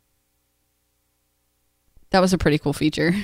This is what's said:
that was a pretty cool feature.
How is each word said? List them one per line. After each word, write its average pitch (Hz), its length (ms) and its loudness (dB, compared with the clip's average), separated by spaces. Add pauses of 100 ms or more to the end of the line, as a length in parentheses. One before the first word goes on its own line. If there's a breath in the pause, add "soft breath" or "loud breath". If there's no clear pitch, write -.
(2000)
that 190 100 4
was 185 120 2
a 175 60 0
pretty 151 200 2
cool 147 160 -4
feature. 156 500 -2